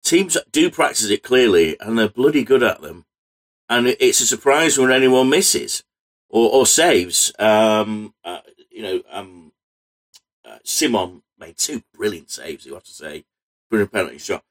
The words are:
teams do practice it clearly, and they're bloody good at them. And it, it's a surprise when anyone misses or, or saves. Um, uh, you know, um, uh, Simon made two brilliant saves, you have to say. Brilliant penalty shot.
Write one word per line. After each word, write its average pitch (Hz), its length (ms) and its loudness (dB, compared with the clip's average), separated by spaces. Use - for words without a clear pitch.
teams 180 320 0
do 160 160 2
practice 135 400 -2
it 104 140 -2
clearly, 117 580 2
and 113 180 -4
they're 110 100 2
bloody 139 360 0
good 123 180 4
at 104 200 -2
them. 80 240 -18
And 120 180 0
it, 123 140 0
it's 127 200 2
a - 60 -2
surprise 143 520 0
when 127 120 2
anyone 131 400 4
misses - 520 -2
or, 113 220 2
or 131 160 2
saves. 117 720 0
Um, 107 760 0
uh, 87 160 -12
you 110 120 -18
know, 92 280 -6
um, 90 420 -18
uh, 55 200 -20
Simon 95 580 -4
made 82 180 -20
two 123 260 -8
brilliant 92 360 -8
saves, 71 360 -14
you 67 80 -16
have - 100 -20
to - 80 -20
say. 76 320 -16
Brilliant 104 220 -2
penalty 76 260 -6
shot. - 320 -10